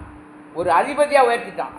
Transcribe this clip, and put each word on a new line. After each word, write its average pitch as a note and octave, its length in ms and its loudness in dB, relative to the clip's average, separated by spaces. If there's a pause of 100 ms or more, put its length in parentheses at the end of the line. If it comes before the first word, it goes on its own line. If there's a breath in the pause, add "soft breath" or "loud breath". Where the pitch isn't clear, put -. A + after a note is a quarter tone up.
(540)
ஒரு F3 180 -2
அதிபதியா C4+ 520 2
உயர்த்திட்டான். F#3 560 -4